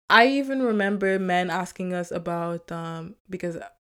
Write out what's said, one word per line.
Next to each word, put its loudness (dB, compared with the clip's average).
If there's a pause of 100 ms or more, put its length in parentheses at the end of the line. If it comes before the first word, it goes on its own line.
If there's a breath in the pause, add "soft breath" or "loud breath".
I 8
even 0
remember 2
men 0
asking -4
us -4
about, -6
um, -10 (140)
because -8 (280)